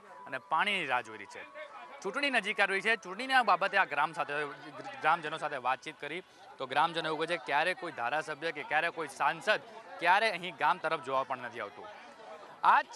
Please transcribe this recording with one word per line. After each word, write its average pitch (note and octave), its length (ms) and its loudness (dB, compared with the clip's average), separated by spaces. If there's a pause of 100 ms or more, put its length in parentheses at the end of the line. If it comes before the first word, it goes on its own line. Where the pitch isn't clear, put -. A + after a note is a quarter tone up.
(260)
અને C3+ 120 -8 (140)
પાણીની F3 400 2
રાહ B2 160 2
જોઈ G#2+ 140 -12
રહી G2 140 -14
છે. F#2+ 80 -12 (580)
ચૂંટણી C4+ 340 -2
નજીક G#3 240 0
આવી F#3+ 280 4
છે, A3+ 60 4 (100)
ચૂંટણીના B3 460 2
બાબતે F#3+ 300 4
આ E3 140 4
ગ્રામ D3+ 240 2
સાથે, C#3+ 160 -2 (680)
ગ્રામજનો D#3 420 2
સાથે D3 240 -4
વાતચીત C3+ 360 -4
કરી D#3 200 -8 (340)
તો C3+ 140 -4
ગ્રામજનો D#3+ 380 2
એવું D#3 100 -2
કહે D#3+ 80 0
છે E3+ 100 0
કે - 120 -10
ક્યારે D#3 320 4
કોઈ D#3 180 -8
ધારાસભ્ય D3+ 580 -2
કે C#3 140 -6
ક્યારે D#3+ 260 2
કોઈ D#3 220 -6
સાંસદ D#3+ 420 2 (380)
ક્યારે F#3+ 280 6 (100)
અહીં F3 240 -6
ગામ E3 220 4
તરફ D#3 220 -2
જોવા C3+ 240 0
પણ B2 200 -4
નથી A2+ 160 -8
આવતું. G2+ 220 -14 (840)
આ C4+ 100 8
જ - 140 -6